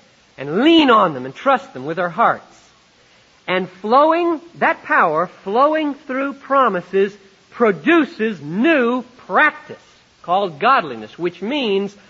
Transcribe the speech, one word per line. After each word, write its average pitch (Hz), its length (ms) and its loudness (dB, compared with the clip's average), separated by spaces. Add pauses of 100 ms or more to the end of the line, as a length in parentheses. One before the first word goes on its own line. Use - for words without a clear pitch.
(380)
and 147 260 -2
lean 311 260 6
on 202 240 4
them 127 120 -8
and 131 100 -12
trust - 380 -2
them 131 120 -12
with 160 140 -6
our 175 100 -2
hearts. 170 360 0 (1000)
And 185 220 -2
flowing, 311 720 0 (160)
that 277 280 -2
power 180 440 0
flowing 285 680 -2
through 269 400 -8
promises 202 840 0 (340)
produces 220 920 0
new 240 640 0 (240)
practice 254 500 -2 (440)
called 175 380 -2
godliness, 160 600 0
which 175 220 -6
means 202 520 -2 (160)